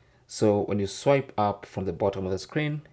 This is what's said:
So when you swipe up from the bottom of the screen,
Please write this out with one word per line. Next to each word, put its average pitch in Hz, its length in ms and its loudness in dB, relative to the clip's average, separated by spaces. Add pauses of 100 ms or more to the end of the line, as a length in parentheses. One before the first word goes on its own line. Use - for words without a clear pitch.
(260)
So 104 360 4
when 104 160 -2
you 101 80 0
swipe 139 500 0
up 104 300 0
from 95 200 -6
the 92 60 -2
bottom 95 320 -2
of 92 80 -2
the 95 60 -2
screen, 151 440 -4 (100)